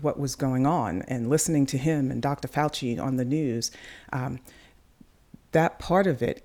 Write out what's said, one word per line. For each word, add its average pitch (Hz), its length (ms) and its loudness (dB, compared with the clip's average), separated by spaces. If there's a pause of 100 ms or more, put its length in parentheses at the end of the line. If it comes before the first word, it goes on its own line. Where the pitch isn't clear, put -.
what - 160 -2
was 139 200 -4
going 131 280 2
on 120 380 0
and 120 260 -4
listening 151 380 4
to 135 120 -2
him 139 340 0
and 120 100 -4
Doctor 143 240 -2
Fauci 139 540 -2
on 131 160 0
the 127 80 0
news, 127 480 0 (400)
um, 131 260 -4 (1120)
that 165 300 2
part 190 260 4
of 131 160 2
it, - 220 -2